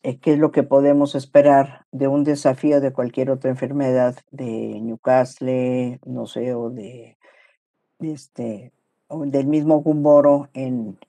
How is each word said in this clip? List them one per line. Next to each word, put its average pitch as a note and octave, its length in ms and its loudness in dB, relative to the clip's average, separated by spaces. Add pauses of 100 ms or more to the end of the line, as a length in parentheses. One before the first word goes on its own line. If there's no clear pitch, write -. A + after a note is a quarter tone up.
eh, C3+ 160 -8
¿qué D#3 140 2
es C#3+ 40 -2
lo D3+ 140 2
que D3 100 2
podemos C#3+ 540 2
esperar C#3 760 2
de C3+ 160 -4
un C#3 160 0
desafío C#3+ 580 0
de C3+ 120 -2
cualquier C3 400 -4
otra C3 180 -4
enfermedad B2+ 640 -2 (160)
de A2+ 500 -8
Newcastle, B2+ 1300 -2
no B2 200 -10
sé, B2 280 -6
o A#2 160 -8
de, A2+ 480 -18 (800)
este, B2+ 720 -12 (360)
o D3+ 180 -8
del C#3 220 0
mismo D3+ 340 2
Gumboro D3 720 4
en, B2 440 -8 (100)